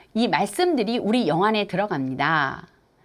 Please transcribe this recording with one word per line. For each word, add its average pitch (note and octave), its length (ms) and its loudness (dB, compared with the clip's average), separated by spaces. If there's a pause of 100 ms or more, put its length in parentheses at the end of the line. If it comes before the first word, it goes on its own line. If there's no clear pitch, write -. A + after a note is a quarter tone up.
(140)
이 A3+ 140 2
말씀들이 A#3 720 0
우리 A3 280 0
영 E3 160 2
안에 G#3+ 220 2
들어갑니다. D3 1000 -2 (380)